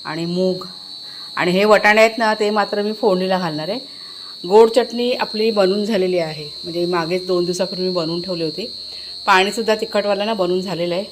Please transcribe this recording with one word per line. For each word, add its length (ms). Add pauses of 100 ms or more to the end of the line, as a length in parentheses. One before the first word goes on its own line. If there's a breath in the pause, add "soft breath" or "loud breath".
आणि 220
मूग 400 (680 loud breath)
आणि 140
हे 140
वटाणे 360
आहेत 180
ना, 160
ते 160
मात्र 320
मी 100
फोडणीला 460
घालणार 300
आहे. 100 (720 loud breath)
गोड 220
चटणी 420
आपली 380
बनवून 340
झालेली 340
आहे, 300 (160)
म्हणजे 220
मागेच 400
दोन 180
दिवसापूर्वी 420
मी 60
बनवून 300
ठेवली 220
होती. 280 (540 loud breath)
पाणीसुद्धा 480
तिखटवाला 500
ना 100
बनवून 260
झालेलं 340
आहे. 180